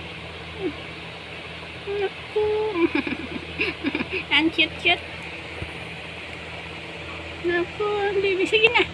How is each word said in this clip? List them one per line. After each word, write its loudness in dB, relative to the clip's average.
Hmm. -2
Naku. 0
<laughs> 0
Ang 6
cute-cute. 4
Naku, 0
ang 2
baby. 4
Sige 6
na. 6